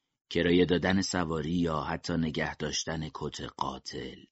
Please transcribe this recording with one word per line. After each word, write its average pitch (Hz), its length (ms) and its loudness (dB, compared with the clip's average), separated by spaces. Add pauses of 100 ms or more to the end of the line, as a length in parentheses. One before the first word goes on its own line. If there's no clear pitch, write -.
(300)
کرایه 87 360 6
دادن 90 360 4
سواری 80 520 -2
یا 82 280 2
حتی 82 320 -4
نگه 78 420 0
داشتن 78 580 -4
کت 71 280 -8
قاتل. 65 760 -8 (160)